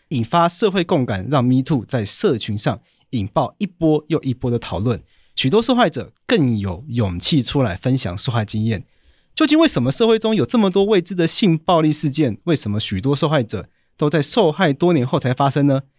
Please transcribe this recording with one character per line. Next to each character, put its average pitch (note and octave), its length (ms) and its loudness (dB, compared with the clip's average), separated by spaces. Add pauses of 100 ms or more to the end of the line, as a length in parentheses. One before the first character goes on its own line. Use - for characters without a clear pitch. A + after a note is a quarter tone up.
引 A#2+ 140 -2
发 E3+ 240 2
社 G3+ 220 -2
会 F3+ 140 0
共 E3 200 0
感， G#2 280 -4
让 C#3 120 2
Me B2+ 200 2
Too C3 220 -2
在 A2+ 200 -4
社 D3 320 0
群 G#2 180 -6
上 B2+ 240 -4 (320)
引 G#2+ 160 -2
爆 - 300 -4
一 G#3 80 -4
波 D#3 440 0
又 D#3 120 -2
一 B2+ 140 -4
波 B2+ 160 -4
的 A#2 80 -2
讨 - 180 -8
论。 G#2+ 240 -2 (340)
许 - 140 -2
多 G#3 120 4
受 B3 120 0
害 A#3 160 2
者 A2 220 -8 (160)
更 C3 320 2
有 G2 300 -6
勇 G2 300 -2
气 C3+ 220 0
出 C3+ 220 -2
来 F#2+ 120 -2
分 C3 220 -2
享 F#2 180 -6
受 G2 160 -4
害 A2 140 -2
经 G#2+ 200 -4
验。 A2+ 180 -2 (500)
究 D#4 140 0
竟 D4+ 100 2
为 D#4+ 100 6
什 - 140 0
么 A#2+ 100 0
社 A3+ 160 2
会 A3+ 120 4
中 A3 160 0
有 C#3+ 100 2
这 A#3+ 140 0
么 G3+ 100 4
多 G3 160 2
未 G3+ 160 2
知 F#3 140 -10
的 F3 100 2
性 E3 320 2
暴 E3 240 2
力 D#3 100 2
事 D3 180 -2
件？ C3+ 340 0
为 E3+ 120 0
什 - 140 -4
么 G#2 100 -2
许 G2 220 -4
多 C#3 140 0
受 D3+ 120 0
害 D3 140 0
者 G#2 280 -8 (260)
都 D3+ 140 0
在 D#3 120 0
受 F3 300 2
害 E3 200 2
多 F3 220 2
年 B2+ 140 2
后 E3+ 100 -2
才 B2+ 160 -2
发 C#3 160 2
生 C#3+ 160 2
呢？ C3+ 180 2 (140)